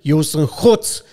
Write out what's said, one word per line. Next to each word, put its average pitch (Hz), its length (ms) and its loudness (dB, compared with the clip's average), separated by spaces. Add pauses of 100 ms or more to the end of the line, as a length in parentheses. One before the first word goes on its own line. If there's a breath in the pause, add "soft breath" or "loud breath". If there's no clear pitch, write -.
eu 151 220 0
sunt 151 260 -2
hoț - 540 0 (100)